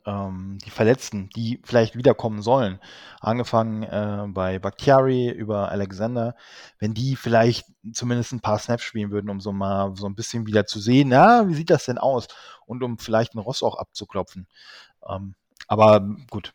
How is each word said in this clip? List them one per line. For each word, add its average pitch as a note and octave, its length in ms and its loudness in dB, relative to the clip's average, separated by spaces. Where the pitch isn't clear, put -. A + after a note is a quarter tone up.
ähm, G2 600 -8
die - 40 -20
Verletzten, G#2+ 600 0
die A#2 340 -6
vielleicht A#2 320 2
wiederkommen A#2 460 0
sollen, A2 380 0
angefangen, A2+ 640 0
äh, G#2 440 -4
bei F#2 320 -4
Bakhtiari C3 720 2
über G#2 400 -4
Alexander, G#2+ 680 -4
wenn G#2+ 160 -4
die B2+ 220 -2
vielleicht A#2 520 2
zumindest A#2+ 400 -4
ein A#2+ 80 -8
paar G#2+ 180 -2
Snaps A#2+ 240 -4
spielen G#2 280 -6
würden, G#2 180 -4
um G2 100 -8
so G2+ 140 -8
mal G2 420 -2
so G2+ 120 -8
ein G2 80 -8
bisschen A#2 300 -8
wieder G#2+ 200 2
zu - 140 -10
sehen, B2+ 300 4
na, G3+ 380 8
wie E3+ 60 0
sieht D#3 160 -2
das F3 160 4
denn B2 120 -4
aus? B2 300 -2
Und B2 180 -10
um A#2+ 140 -4
vielleicht A2+ 360 0
ein A2+ 60 -8
Ross A2+ 240 -6
auch A#2 140 0
abzuklopfen. - 680 -10
Ähm, F#2+ 280 -10
aber G#2+ 380 8
gut. - 260 -10